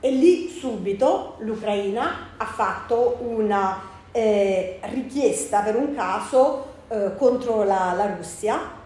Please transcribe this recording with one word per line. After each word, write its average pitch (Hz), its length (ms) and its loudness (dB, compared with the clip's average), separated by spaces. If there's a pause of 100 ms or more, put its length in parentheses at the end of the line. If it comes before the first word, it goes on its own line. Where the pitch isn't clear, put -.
e 269 100 0
lì 302 380 4
subito 214 920 -2
l'Ucraina 214 960 -4
ha 226 80 -4
fatto - 760 0
una, 208 600 0 (320)
eh, 196 640 2 (140)
richiesta 254 680 0
per 214 160 0
un 285 180 0
caso, 254 720 2 (220)
eh, 202 280 -2
contro 240 480 2
la, 185 320 2
la 202 200 0
Russia. 220 680 -6